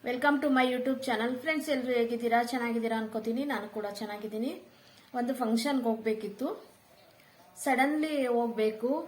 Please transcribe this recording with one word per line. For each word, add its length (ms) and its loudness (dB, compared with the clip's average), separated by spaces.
welcome 360 2
to 140 2
my 160 6
YouTube 340 0
channel. 240 2
ಫ್ರೆಂಡ್ಸ್, 320 -2
ಎಲ್ರು 240 0
ಹೇಗಿದ್ದೀರಾ? 420 2
ಚೆನ್ನಾಗಿದ್ದೀರಾ 520 0
ಅನ್ಕೋತೀನಿ. 500 -2
ನಾನು 140 -4
ಕೂಡ 100 -4
ಚೆನ್ನಾಗಿದ್ದೀನಿ. 520 -6
ಒಂದು 220 -2
ಫಂಕ್ಷನ್ಗೆ 480 2
ಹೋಗ್ಬೇಕಿತ್ತು, 600 -2
ಸಡನ್ಲಿ 500 2
ಹೋಗ್ಬೇಕು. 540 0